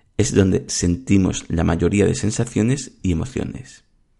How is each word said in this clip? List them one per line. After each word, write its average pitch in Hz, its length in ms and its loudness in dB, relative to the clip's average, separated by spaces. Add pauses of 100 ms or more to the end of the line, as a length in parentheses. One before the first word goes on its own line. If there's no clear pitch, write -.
(160)
es - 180 0
donde 95 340 4
sentimos 87 800 0
la 82 140 -2
mayoría 85 420 2
de 87 120 2
sensaciones 113 840 -2
y 92 100 0
emociones. - 720 -8 (360)